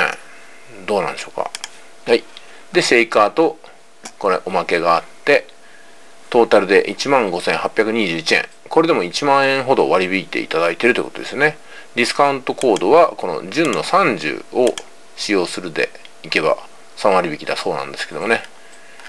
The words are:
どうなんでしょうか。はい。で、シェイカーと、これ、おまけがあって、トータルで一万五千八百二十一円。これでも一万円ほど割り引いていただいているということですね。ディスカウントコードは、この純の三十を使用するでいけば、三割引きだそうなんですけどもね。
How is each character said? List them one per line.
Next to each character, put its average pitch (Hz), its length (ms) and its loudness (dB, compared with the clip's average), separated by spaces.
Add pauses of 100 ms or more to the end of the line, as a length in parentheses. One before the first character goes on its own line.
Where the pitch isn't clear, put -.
(880)
ど 101 140 0
う - 20 -2
な 76 80 -4
ん - 20 -10
で - 60 -12
し - 80 -12
ょ - 40 -16
う - 60 -14
か。 - 140 -6 (560)
は 120 80 4
い。 - 100 0 (480)
で、 175 80 2
シ 160 140 2
ェ 120 60 6
イ 113 100 0
カ 107 160 4
ー 101 40 0
と、 - 280 0 (600)
こ 101 120 0
れ、 90 160 0
お 92 40 -6
ま 90 140 0
け 85 160 0
が 85 160 4
あ 80 40 0
っ - 40 -10 (200)
て、 - 220 2 (840)
ト 117 140 4
ー - 40 0
タ 107 120 6
ル 98 60 0
で 95 240 4
一 - 180 -6
万 127 220 2
五 87 120 -6
千 82 140 -2
八 - 200 -4
百 110 160 0
二 113 140 0
十 82 100 -4
一 80 180 -2
円。 - 140 -2 (200)
こ - 120 2
れ 165 80 2
で 165 60 2
も 107 80 0
一 90 240 -4
万 139 220 4
円 135 160 0
ほ 127 100 2
ど 107 160 2
割 92 180 2
り 95 100 0
引 85 60 -4
い - 20 -14
て - 140 -4
い 55 80 -6
た 80 120 -2
だ 85 100 0
い 85 60 -6
て 117 100 0
い - 20 6
る 123 60 4
と - 60 0
い - 20 -4
う - 20 -6
こ 64 60 -10
と - 100 -14
で - 60 -12
す 98 100 -10
ね。 151 220 0 (360)
デ 120 80 0
ィ 117 40 2
ス - 80 -6
カ 143 160 4
ウ - 20 -2
ン 131 100 -6
ト 127 120 -4
コ 120 200 2
ー 87 40 0
ド 90 120 0
は、 160 180 6
こ - 180 -8
の 82 240 -6
純 151 200 -2
の 82 120 -2
三 170 340 2
十 73 260 -6 (100)
を 120 220 2 (420)
使 - 160 -6
用 92 140 2
す - 140 -8
る 87 140 -10
で - 160 -4 (320)
い 82 60 -16
け 80 120 -2
ば、 78 160 0 (400)
三 104 160 2
割 95 180 2
引 151 80 -8
き - 80 -12
だ - 100 -4
そ - 140 -6
う 82 40 -4
な 69 100 -6
ん 69 80 -12
で - 60 -12
す - 100 -8
け - 60 -14
ど 76 60 -8
も 98 80 -6
ね。 - 140 0 (680)